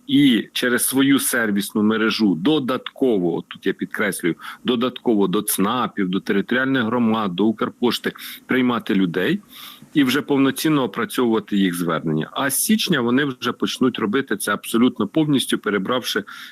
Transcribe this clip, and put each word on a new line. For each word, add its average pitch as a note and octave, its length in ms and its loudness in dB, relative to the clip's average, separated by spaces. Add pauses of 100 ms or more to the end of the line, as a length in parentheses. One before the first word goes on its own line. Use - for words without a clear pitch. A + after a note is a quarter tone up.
і C3+ 460 4
через A#2+ 320 0
свою C3+ 340 2
сервісну A2 640 0
мережу G#2+ 520 2
додатково, A#2+ 1000 0
от E2 120 -8
тут - 180 -12
я F#2+ 60 2
підкреслюю, F#2+ 640 -4 (300)
додатково A#2+ 640 0
до G2 160 -2
цнапів, G#2 680 -2
до F#2 120 -2
територіальних B2+ 640 0
громад, A2 520 0
до G2+ 100 2
Укрпошти A#2 680 -2 (340)
приймати A#2+ 480 0
людей F#2+ 460 0 (540)
і D3 100 6
вже C3 180 0
повноцінно C#3 600 2
опрацьовувати A2 760 0
їх F#2+ 180 2
звернення. D#2+ 580 -2
А C3+ 180 -4
з - 40 -2
січня G3 460 0
вони B2 240 2
вже B2+ 280 -4
почнуть A#2 460 -2
робити A2 380 -2
це G#2 160 -4
абсолютно A#2 540 0
повністю, D3+ 520 0
перебравши G#2+ 680 -2 (280)